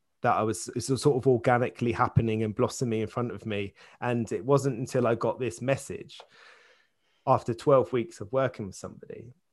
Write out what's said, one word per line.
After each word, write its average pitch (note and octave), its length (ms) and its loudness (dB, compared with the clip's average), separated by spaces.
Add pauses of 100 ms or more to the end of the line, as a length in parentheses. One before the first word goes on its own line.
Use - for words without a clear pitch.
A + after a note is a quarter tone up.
(240)
that A#2+ 120 2
I F#2 60 0
was, A2 280 -4
it - 200 -6
was C3 140 0
sort C#3 140 4
of B2 100 0
organically A#2+ 640 2
happening A2+ 520 2
and G#2+ 120 -2
blossoming A2+ 460 -2
in G#2 60 -2
front B2 240 -4
of G2 140 -12
me. G2+ 300 -6 (260)
And A#2+ 300 0
it F#2+ 120 -4
wasn't C3 360 2
until B2 260 0
I A#2 80 4
got A#2 260 -2
this A#2 220 -6
message - 580 -4 (1080)
after B2 260 2
twelve C3 400 4
weeks A#2 280 -4
of G2+ 120 -12
working B2+ 320 -2
with F#2 100 -12
somebody, - 580 -16 (200)